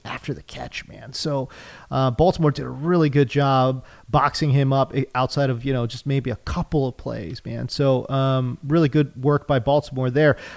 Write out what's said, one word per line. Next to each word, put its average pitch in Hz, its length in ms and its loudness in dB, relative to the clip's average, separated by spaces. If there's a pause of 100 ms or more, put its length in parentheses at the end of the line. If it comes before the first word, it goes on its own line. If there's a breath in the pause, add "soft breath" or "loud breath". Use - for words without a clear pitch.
after - 280 -8
the - 100 -14
catch, - 440 -14
man. 113 260 -18
So, 143 360 -4 (400 loud breath)
uh, 131 220 2
Baltimore 156 400 4
did 135 140 -4
a 123 40 -8
really 156 400 2
good 139 200 4
job 131 540 2 (260 soft breath)
boxing 143 420 2
him 135 200 4
up, 135 240 2
eh, 135 100 0 (100)
outside 131 340 0
of, 120 160 -4
you 135 80 0
know, 120 140 0
just - 180 -14
maybe 135 240 -2
a 107 80 -4
couple 151 500 -2
of 120 100 -8
plays, 113 480 -10
man. 120 240 -6
So, 135 400 0
um, 135 540 -2
really 151 260 2
good 143 320 0
work 143 260 0
by 139 120 2
Baltimore 131 500 0
there. 147 280 4 (200 loud breath)